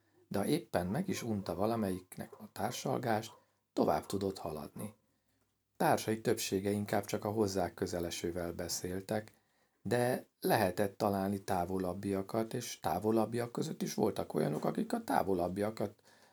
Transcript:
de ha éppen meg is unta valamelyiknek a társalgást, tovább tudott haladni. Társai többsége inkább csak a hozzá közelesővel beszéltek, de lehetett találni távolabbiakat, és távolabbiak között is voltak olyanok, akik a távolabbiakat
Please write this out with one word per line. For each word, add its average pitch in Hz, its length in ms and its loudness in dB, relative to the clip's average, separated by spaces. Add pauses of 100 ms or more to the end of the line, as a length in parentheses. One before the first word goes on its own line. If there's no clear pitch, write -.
(280)
de 190 100 -2
ha 208 80 2
éppen 98 420 0
meg 147 200 0
is 165 160 -2
unta 101 320 -2
valamelyiknek 101 840 -2
a 107 120 -16
társalgást, 120 840 -2 (400)
tovább 80 320 2
tudott 98 320 -2
haladni. - 580 -10 (800)
Társai 113 440 2
többsége 101 480 2
inkább 104 360 0
csak 107 200 -2
a 104 60 0
hozzá 98 420 2
közelesővel 87 800 -4
beszéltek, 92 840 -4 (480)
de 123 440 2 (140)
lehetett 104 580 2
találni 101 460 2
távolabbiakat, 95 1120 -2
és - 260 -6
távolabbiak 110 720 2
között - 300 -4
is - 120 -4
voltak - 400 0
olyanok, 151 320 2
akik - 280 0
a 233 100 0
távolabbiakat 98 920 0 (380)